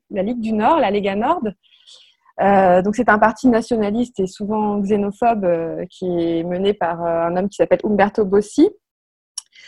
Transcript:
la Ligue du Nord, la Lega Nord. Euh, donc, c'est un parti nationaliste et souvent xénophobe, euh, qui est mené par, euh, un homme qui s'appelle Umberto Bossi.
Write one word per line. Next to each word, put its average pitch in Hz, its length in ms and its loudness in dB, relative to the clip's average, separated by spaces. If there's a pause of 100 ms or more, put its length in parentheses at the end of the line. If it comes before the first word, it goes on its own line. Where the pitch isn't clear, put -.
(120)
la 196 100 -4
Ligue 233 180 -4
du 220 140 -4
Nord, 247 260 2
la 208 120 0
Lega 202 240 -2
Nord. 294 260 -2 (960)
Euh, 190 440 4
donc, 208 120 -2
c'est 240 140 0
un 214 80 4
parti 220 300 2
nationaliste 226 720 0
et 190 80 -2
souvent 208 520 -4
xénophobe, 202 640 0
euh, 165 460 -2
qui - 160 -12
est 170 380 -2
mené 190 320 -2
par, 170 280 -4
euh, 165 200 -2
un 170 120 -2
homme 196 140 -2
qui - 60 -12
s'appelle 180 280 2
Umberto 208 420 2
Bossi. 208 440 2 (1000)